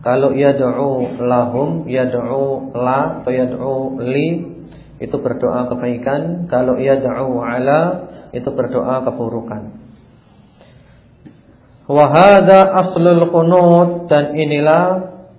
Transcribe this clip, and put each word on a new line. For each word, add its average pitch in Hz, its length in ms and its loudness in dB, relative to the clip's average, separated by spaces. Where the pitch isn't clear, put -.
Kalau 139 320 0
yad'u 131 880 0
lahum, 123 640 -2
yad'u 127 880 -4
la 127 480 -2
atau 127 100 -4
yad'u 127 680 -4
li 135 260 -2
itu - 220 -6
berdoa 123 500 -2
kebaikan, 135 800 -6
kalau 127 240 0
yad'u 127 640 -2
ala 135 720 -2
itu 123 140 -6
berdoa 123 580 -4
keburukan. 113 680 -8
Wa 143 220 4
hadza 190 640 6
aslul 175 480 2
qunut, 175 800 4
dan 147 260 2
inilah 156 800 0